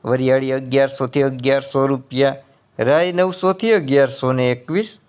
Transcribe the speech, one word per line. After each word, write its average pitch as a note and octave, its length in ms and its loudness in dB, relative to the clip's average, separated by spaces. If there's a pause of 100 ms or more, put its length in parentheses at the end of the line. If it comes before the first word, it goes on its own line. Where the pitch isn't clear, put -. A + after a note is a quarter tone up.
વરિયાળી C3 480 0
અગિયારસોથી C3+ 760 -2
અગિયારસો C3+ 640 -2
રૂપિયા, C3+ 480 -2 (380)
રાઈ D#3+ 400 2
નવસોથી F#3 600 0
અગિયારસો C3+ 600 2
ને B2+ 60 0 (100)
એકવીસ. E3+ 360 -6 (180)